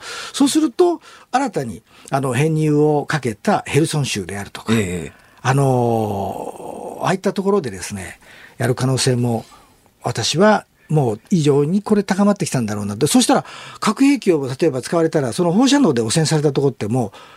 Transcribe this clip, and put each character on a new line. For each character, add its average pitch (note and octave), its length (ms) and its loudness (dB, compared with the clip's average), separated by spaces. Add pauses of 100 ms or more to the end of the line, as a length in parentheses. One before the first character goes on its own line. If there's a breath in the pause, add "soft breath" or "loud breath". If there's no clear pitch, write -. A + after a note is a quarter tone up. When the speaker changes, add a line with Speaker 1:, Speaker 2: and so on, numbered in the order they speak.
(340 loud breath)
Speaker 1:
そ C4+ 100 2
う C#4 60 4
す D#4 100 0
る D4+ 100 0
と、 F4 300 2 (300 loud breath)
新 B3+ 200 0
た D3+ 140 -4
に、 G#2 180 -12 (280 loud breath)
あ C#3 100 -2
の、 C3 140 -2
編 D#3 200 0
入 D#3 200 0
を D3 320 2
か D3+ 140 -4
け A2+ 140 -4
た F#3 320 -2
ヘ C#3 140 0
ル D#3+ 60 2
ソ D3+ 140 -4
ン C#3 40 -2
州 G#2 220 -6
で F#2+ 100 -8
あ G2+ 80 -8
る G2 60 -18
と - 100 -16
か、 A2+ 140 0
Speaker 2:
え F2+ 400 -4
え。 - 100 -20 (160 soft breath)
Speaker 1:
あ B2+ 140 0
の、 A#2 1500 -2
あ C3+ 60 -2
あ D#3+ 60 0
い - 20 -4
っ F#3 40 -6
た G3 120 -4
と G3+ 100 -6
こ G3 100 0
ろ G3+ 100 0
で B2+ 80 -6
で F#2+ 100 -12
す - 140 -10
ね、 F2+ 240 -12 (400 loud breath)
や A#2+ 80 -2
る B2+ 80 2
可 B2+ 120 -2
能 C3 120 0
性 B2 180 0
も、 A#2+ 300 -2 (560 soft breath)
私 A#2+ 340 -2
は G3+ 300 4 (220)
も C#3 260 2
う A2 60 -10 (100)
異 F3+ 100 4
常 C#3+ 240 6
に F#3 180 0
こ G#3 120 0
れ G#3 80 2
高 G3+ 220 0
ま G3+ 80 4
っ G3 40 -2
て D#3 100 -6
き - 40 -8
た C3+ 100 -2
ん A2+ 60 -2
だ G#2 80 -4
ろ G#2 80 -6
う G2+ 40 -6
な。 G2+ 100 -8
で、 C3+ 100 0
そ B3 160 4
し - 40 0
た C#4 80 4
ら E3+ 100 0 (360 loud breath)
核 A3 240 0
兵 C#4 140 4
器 G3+ 140 0
を C#3 160 0
例 C3+ 200 0
え - 20 -2
ば B2+ 120 -4
使 - 140 -4
わ E3 60 2
れ D#3+ 80 2
た D#3+ 100 0
ら、 B2+ 120 -2
そ F3+ 120 -2
の E3+ 80 0
放 A#3+ 160 4
射 C#4 120 4
能 C4 140 4
で A#2 80 0
汚 A2 80 -2
染 D#3+ 160 2
さ D#3+ 100 0
れ D3 60 0
た D3 100 2
と D3 80 -2
こ C#3 80 4
っ B2+ 40 -4
て - 160 -8
も A#2 240 -2 (240 loud breath)